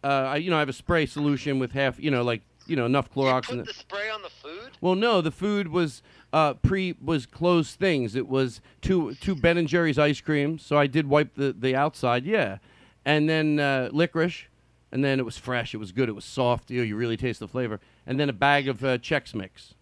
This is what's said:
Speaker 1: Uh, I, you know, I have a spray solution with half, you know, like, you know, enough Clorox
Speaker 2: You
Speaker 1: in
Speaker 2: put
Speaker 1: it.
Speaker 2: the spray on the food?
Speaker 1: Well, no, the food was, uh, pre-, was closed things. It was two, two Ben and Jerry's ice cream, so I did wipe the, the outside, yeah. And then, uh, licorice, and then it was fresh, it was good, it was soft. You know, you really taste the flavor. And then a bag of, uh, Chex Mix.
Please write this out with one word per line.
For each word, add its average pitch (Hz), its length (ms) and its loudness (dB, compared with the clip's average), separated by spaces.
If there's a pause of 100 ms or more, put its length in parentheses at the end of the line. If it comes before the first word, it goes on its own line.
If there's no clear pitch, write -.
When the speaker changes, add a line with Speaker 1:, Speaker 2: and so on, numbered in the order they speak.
Speaker 1:
Uh, 139 40 -4
I, 135 300 0
you 175 140 -2
know, 165 40 4
I 156 40 4
have 143 100 0
a 127 40 -6
spray 165 320 0
solution 143 540 0
with 127 140 -2
half, 135 260 0
you 147 120 0
know, 123 120 2
like, 120 180 -2 (260)
you - 80 -2
know, 120 100 2
enough 135 280 0
Clorox 131 360 0
Speaker 2:
You 127 60 -4
Speaker 1:
in 123 60 -6
Speaker 2:
put - 80 -12
Speaker 1:
it. - 60 -14
Speaker 2:
the - 40 -20
spray 202 300 -8
on 214 120 -8
the 175 80 -16
food? 190 500 -18
Speaker 1:
Well, 180 160 2
no, 208 260 4
the 156 100 -2
food 202 360 -2
was, 160 340 -2 (300)
uh, 151 220 4
pre-, 185 500 0
was 147 220 -2
closed 170 540 0
things. 135 360 0
It 127 120 -2
was 131 340 0 (200)
two, 156 340 0
two 190 200 -4
Ben 170 220 4
and 165 100 0
Jerry's 156 320 2
ice 147 220 2
cream, 151 380 0
so - 180 0
I 147 100 6
did 143 200 0
wipe 147 280 2
the, 139 220 0
the 131 180 0
outside, 131 500 0
yeah. 143 340 -2 (440)
And 151 240 4
then, 156 320 2
uh, 135 320 0
licorice, 165 540 0 (460)
and 135 120 -2
then 135 160 2
it 123 60 -2
was 117 120 -12
fresh, 123 360 -6
it 110 40 -10
was 101 140 -10
good, 120 160 0
it 110 60 -6
was 101 120 -14
soft. 123 460 0
You 123 80 -2
know, 120 60 0
you 104 100 -4
really 113 220 -2
taste 120 220 -4
the 107 80 -10
flavor. 117 320 -4 (260)
And 131 140 -2
then 147 100 0
a 127 40 -6
bag 139 340 2
of, 123 160 -4
uh, 127 160 0
Chex - 340 -4
Mix. - 480 -12